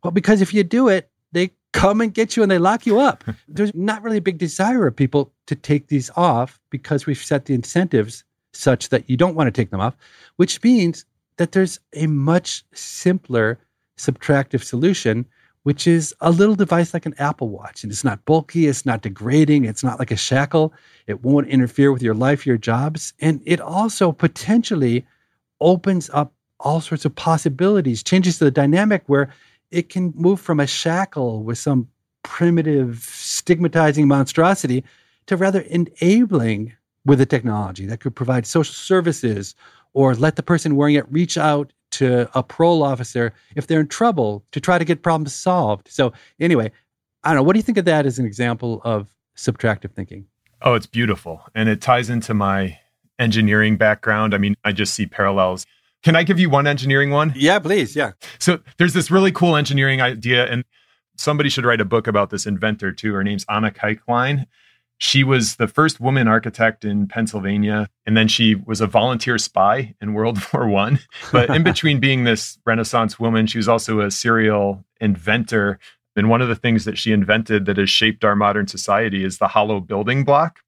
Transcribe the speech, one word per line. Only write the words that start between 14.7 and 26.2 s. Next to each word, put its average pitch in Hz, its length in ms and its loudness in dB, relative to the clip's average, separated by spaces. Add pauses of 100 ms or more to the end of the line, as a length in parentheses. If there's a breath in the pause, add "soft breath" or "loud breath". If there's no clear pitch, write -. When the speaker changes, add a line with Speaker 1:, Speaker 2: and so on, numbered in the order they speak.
Speaker 1:
which 143 220 0
is 165 360 2
a 165 80 4
little 202 240 4
device 175 400 0
like 170 100 -6
an 156 140 -8
Apple 139 320 -4
Watch. - 320 -16
And 104 100 -10
it's - 120 -10
not 110 200 -4
bulky, 160 420 2
it's 139 200 -2
not 113 160 -2
degrading, 135 640 2
it's 110 180 -8
not 123 140 -2
like 120 120 -4
a 110 60 -2
shackle. 143 560 0 (340 soft breath)
It 104 160 -8
won't 139 260 2
interfere 135 440 2
with 123 100 -2
your 110 120 0
life, 123 320 0
your 123 100 2
jobs. 131 640 -4
And 151 240 0
it 170 160 -2
also 190 520 -2
potentially 156 920 0 (560)
opens 175 500 2
up 147 220 -2 (280)